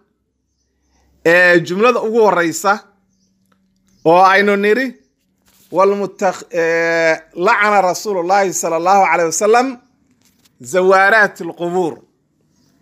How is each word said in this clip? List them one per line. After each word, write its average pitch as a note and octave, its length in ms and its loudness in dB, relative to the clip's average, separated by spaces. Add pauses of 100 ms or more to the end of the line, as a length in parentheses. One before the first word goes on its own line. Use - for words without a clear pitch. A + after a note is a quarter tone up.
(1200)
Ee F3 360 4
jumlada G#3 400 -2
ugu A3 200 -2
horreysa F3 520 0 (1300)
oo E3+ 180 4
aynu G3 340 2
niri, G#3+ 300 -2 (840)
والمتخ-، G3 800 -2
آه، E3 720 -2 (120)
لعن G3+ 480 0
رسول F#3 340 -4
الله F#3 340 -2
صلى E3 240 -6
الله F#3 300 2
عليه E3+ 180 0
وسلم A3+ 560 -2 (800)
زوارات F#3+ 800 0
القبور. E3+ 600 -6 (800)